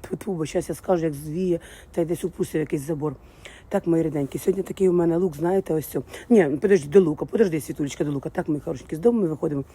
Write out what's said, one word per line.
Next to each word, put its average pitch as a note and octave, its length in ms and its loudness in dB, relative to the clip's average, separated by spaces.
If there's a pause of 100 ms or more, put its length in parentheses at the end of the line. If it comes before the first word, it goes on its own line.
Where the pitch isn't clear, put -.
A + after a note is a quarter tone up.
тьфу-тьфу, - 300 -6
бо D#3+ 140 -4
щас F3 220 -4
я E3 60 -6
скажу, E3+ 300 0
як D#3 100 -2
звіє, E3 460 -4 (320)
та F3+ 80 -2
й E3+ 40 0
десь D#3+ 200 -4
упустив E3 360 -4
якийсь D3 220 -4
забор. D3 340 -4 (520)
Так, G3 180 -2
мої E3 160 4
рідненькі, D3 360 -4
сьогодні F#3+ 240 0
такий F#3+ 260 0
у F3 40 4
мене E3+ 240 4
лук, F3 200 0
знаєте, F3 380 0
ось D3+ 120 -2
цю. - 180 -6 (240)
Ні, D#3 340 6
подожди, F#3+ 260 4
до G3 120 6
лука, D#3 240 2
подожди, D#3+ 360 0
Світулечка, D3 440 -4
до D3 80 -2
лука. C#3+ 180 -4
Так, - 180 -4
мої D3 120 -2
хорошенькі, D#3 360 -8
з - 20 -6
дому A#3 220 2
ми E3+ 80 2
виходимо, D3+ 360 -4 (100)